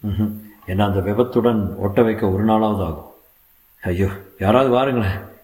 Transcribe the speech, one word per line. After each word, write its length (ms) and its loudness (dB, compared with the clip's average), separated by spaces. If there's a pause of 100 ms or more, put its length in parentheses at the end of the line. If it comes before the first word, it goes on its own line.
ம்ஹும். 260 -2 (340)
என்னை 200 0
அந்த 140 0
விபத்துடன் 720 0
ஒட்ட 280 0
வைக்க 280 0
ஒரு 140 0
நாளாவது 400 2
ஆகும். 260 -8 (720)
ஐயோ, 260 0 (300)
யாராவது 360 2
வாருங்களேன் 460 0 (240)